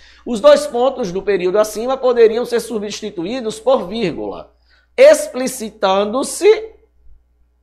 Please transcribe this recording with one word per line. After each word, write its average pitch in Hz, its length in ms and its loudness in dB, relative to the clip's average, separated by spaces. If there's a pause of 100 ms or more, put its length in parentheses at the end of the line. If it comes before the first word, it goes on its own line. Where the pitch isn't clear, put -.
(260)
Os 226 140 -6
dois 285 260 6
pontos 247 460 -4
do 190 100 -6
período 185 360 0
acima 214 400 -2
poderiam 233 480 2
ser 233 160 -4
substituídos 214 1000 -8
por 233 280 0
vírgula, 117 680 -8 (420)
explicitando-se 247 1800 2 (880)